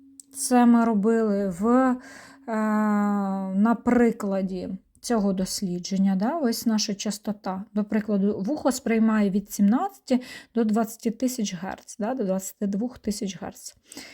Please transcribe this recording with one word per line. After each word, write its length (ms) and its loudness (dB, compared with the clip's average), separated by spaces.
Це 340 2
ми 200 6
робили 640 0
в, 180 -4
е, 300 4
на 300 4
прикладі 840 0
цього 320 0
дослідження, 840 -2
да, 220 0
ось 280 -2
наша 300 0
частота. 760 -6
До 100 0
прикладу, 560 0
вухо 320 -2
сприймає 580 2
від 220 -2
сімнадцяти 720 2
до 80 2
двадцяти 480 0
тисяч 420 -4
герц, 460 -12
да, 140 -2
до 100 -2
двадцяти 440 -4
двох 320 -4
тисяч 420 -6
герц. 340 -14